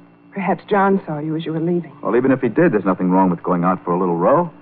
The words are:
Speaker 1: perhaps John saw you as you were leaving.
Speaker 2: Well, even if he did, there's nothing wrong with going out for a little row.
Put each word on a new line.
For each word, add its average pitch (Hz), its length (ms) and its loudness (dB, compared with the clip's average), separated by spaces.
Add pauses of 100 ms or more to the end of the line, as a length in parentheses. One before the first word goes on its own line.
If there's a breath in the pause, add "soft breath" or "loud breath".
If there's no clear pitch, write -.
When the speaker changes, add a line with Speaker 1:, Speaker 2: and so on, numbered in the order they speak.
(320)
Speaker 1:
perhaps 190 380 -4
John 196 380 2
saw 156 120 -6
you 156 180 -6
as 165 80 -8
you 156 80 -6
were 160 80 -4
leaving. 175 420 -4
Speaker 2:
Well, 104 120 0
even 131 160 2
if 127 100 0
he 120 80 0
did, 139 240 2
there's 95 120 0
nothing 92 240 0
wrong 92 200 4
with 85 120 -4
going 87 220 -2
out 90 220 -2
for 87 80 -2
a 87 60 0
little 87 180 0
row. 143 340 2 (100)